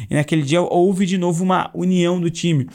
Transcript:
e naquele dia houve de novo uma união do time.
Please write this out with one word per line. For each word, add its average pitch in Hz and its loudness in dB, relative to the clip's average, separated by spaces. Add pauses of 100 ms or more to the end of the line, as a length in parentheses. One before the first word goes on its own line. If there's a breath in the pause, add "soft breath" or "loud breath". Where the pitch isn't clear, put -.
e 135 -4
naquele 151 0
dia 160 2
houve 180 2
de 185 -2
novo 175 0
uma 180 0
união 175 0
do 170 0
time. 160 0